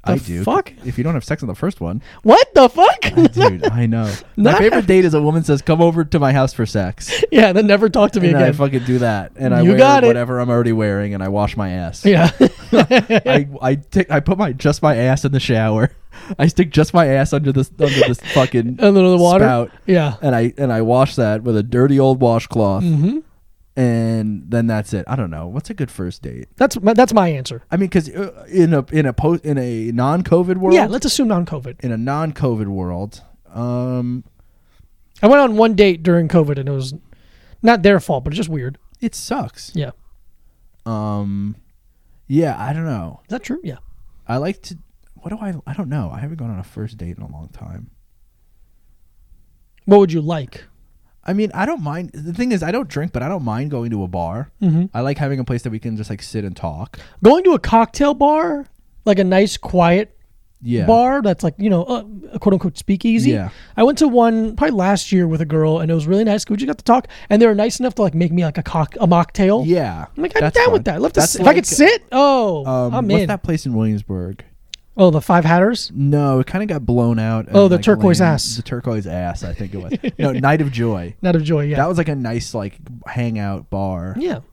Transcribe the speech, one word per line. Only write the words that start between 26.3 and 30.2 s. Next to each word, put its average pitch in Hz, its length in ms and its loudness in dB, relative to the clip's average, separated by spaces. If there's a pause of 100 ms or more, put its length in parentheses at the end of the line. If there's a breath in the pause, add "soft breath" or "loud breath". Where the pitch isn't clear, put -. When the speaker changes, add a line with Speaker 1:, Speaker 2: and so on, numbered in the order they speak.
Speaker 2:
That's 254 240 0
my, 202 140 2
that's 240 200 4
my 190 140 4
answer. 131 420 -8
Speaker 1:
I 170 60 -2
mean, 190 120 0
'cause, 156 220 0
uh, - 380 -12
in 170 260 4
a, 135 160 0
in 151 160 0
a 127 60 -2
po-, 160 220 0 (100)
in 147 120 -2
a 117 360 -6
non-covid 175 640 0